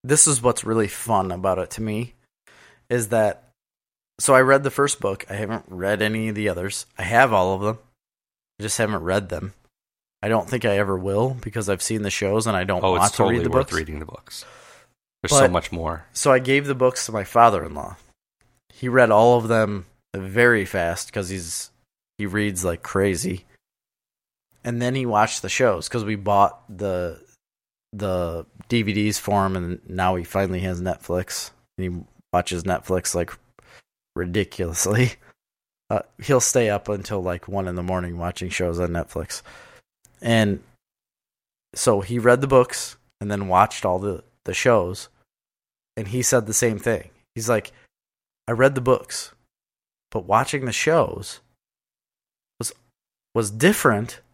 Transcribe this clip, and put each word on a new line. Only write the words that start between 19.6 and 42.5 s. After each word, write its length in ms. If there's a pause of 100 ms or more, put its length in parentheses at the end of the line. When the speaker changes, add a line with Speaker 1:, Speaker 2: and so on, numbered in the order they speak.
Speaker 1:
very 500
fast 480
'cause 160
he's, 420 (480)
he 80
reads 380
like 180
crazy. 640 (1200)
And 180
then 120
he 120
watched 360
the 60
shows 400
'cause 160
we 120
bought 460 (120)
the, 480 (680)
the 540 (220)
D 140
V 120
Ds 240
for 280
him, 100
and 320
now 280
he 80
finally 360
has 200
Netflix. 680 (280)
And 160
he 80 (300)
watches 320
Netflix, 500
like, 180 (840)
ridiculously. 960 (760)
Uh, 120 (200)
he'll 200
stay 280
up 200
until, 340
like, 240
one 220
in 80
the 60
morning 360
watching 320
shows 300
on 100
Netflix. 520 (800)
And 420 (1120)
so 260
he 180
read 220
the 60
books 500 (240)